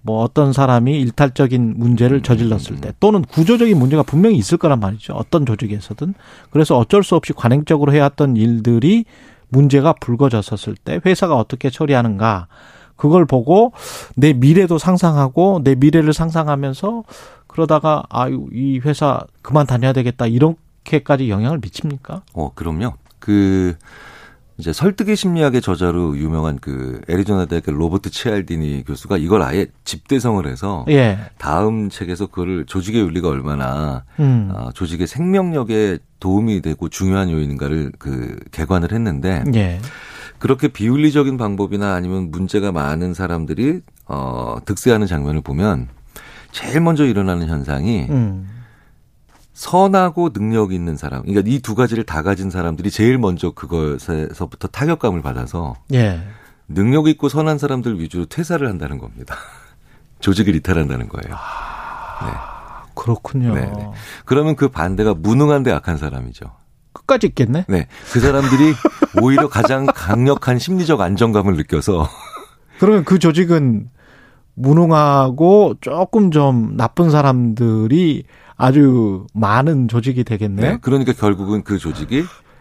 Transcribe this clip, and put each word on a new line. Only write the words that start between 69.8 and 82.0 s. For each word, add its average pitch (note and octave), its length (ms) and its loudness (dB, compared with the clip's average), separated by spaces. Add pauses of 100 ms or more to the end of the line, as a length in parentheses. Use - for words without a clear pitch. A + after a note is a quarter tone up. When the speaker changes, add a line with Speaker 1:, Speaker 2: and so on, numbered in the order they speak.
Speaker 2:
강력한 B2 720 0
심리적 E3 400 0
안정감을 G2+ 560 2
느껴서. D#2 520 -2 (720)
Speaker 1:
그러면 G3 260 4
그 F#3 140 4
조직은 D3+ 720 2 (640)
무능하고 D3+ 1300 4
조금 F#3 500 0
좀 B2+ 460 2
나쁜 D#3 340 2
사람들이 B2 1120 2 (320)
아주 B2+ 800 4
많은 B2 520 2
조직이 A#2+ 380 -2
되겠네요? G#2+ 480 -2
Speaker 2:
네. A#3 80 -4
그러니까 B2+ 320 0
결국은 G2+ 500 0
그 G2+ 160 -4
조직이 E2+ 460 -4 (360)